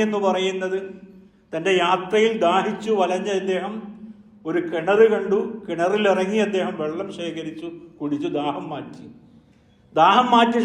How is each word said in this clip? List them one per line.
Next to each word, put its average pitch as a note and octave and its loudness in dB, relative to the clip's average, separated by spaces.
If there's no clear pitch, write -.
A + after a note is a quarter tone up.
എന്ന് G#3 -2
പറയുന്നത്? F#3+ -2
തൻ്റെ E3 -2
യാത്രയിൽ F#3 2
ദാഹിച്ചു G3 0
വലഞ്ഞ F#3 -2
അദ്ദേഹം F#3+ -4
ഒരു E3+ 0
കിണർ F3 2
കണ്ടു, F#3+ 0
കിണറിലിറങ്ങി F#3+ 2
അദ്ദേഹം F#3 -2
വെള്ളം E3+ -6
ശേഖരിച്ചു, D#3+ -10
കുടിച്ചു, D3 -4
ദാഹം D3 -4
മാറ്റി. - -14
ദാഹം G3 6
മാറ്റിയ A#3 4